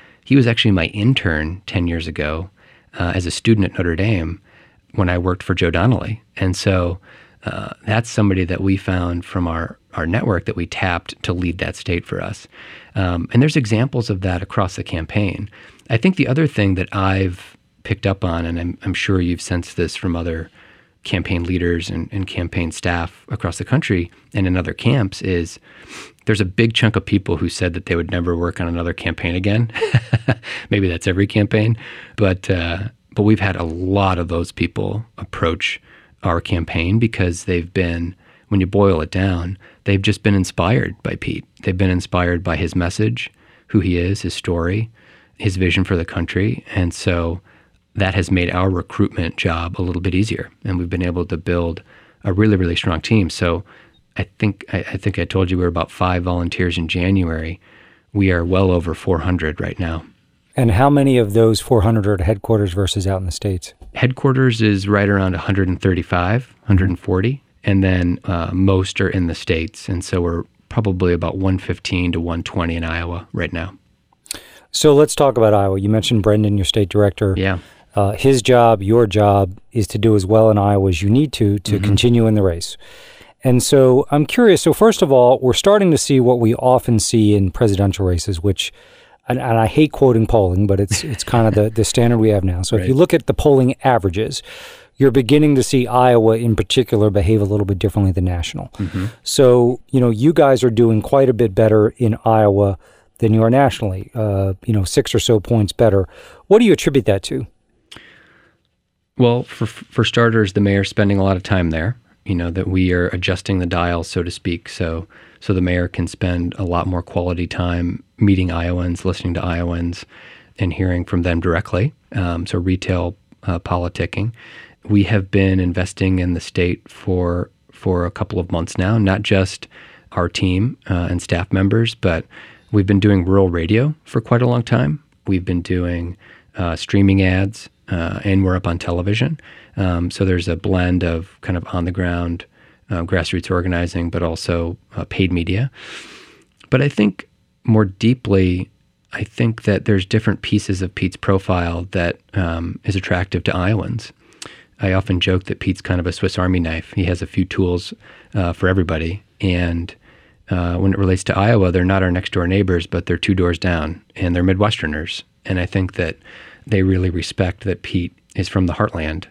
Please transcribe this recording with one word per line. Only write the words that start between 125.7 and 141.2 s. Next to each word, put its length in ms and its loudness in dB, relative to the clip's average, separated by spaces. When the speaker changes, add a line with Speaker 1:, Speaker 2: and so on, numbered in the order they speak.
Speaker 1:
in 140 0
the 80 -4
state 480 -4
for, 600 -4
for 340 -2
a 60 -6
couple 280 -6
of 120 -6
months 260 -4
now, 200 0
not 240 2
just 460 -2
our 180 -2
team, 480 0
uh, 200 -2
and 120 -2
staff 320 -4
members, 420 2
but 300 -2
we've 160 4
been 120 4
doing 260 4
rural 240 4
radio 440 0
for 180 -4
quite 200 0
a 60 2
long 160 0
time. 380 0
We've 180 0
been 160 -2
doing, 560 -4
uh, 200 -4
streaming 460 2
ads, 480 0
uh, 360 -4
and 180 2
we're 140 2
up 100 -4
on 120 -2
television. 600 -2
Um, 320 0
so 160 -2
there's 220 0
a 80 -2
blend 480 0
of 380 -6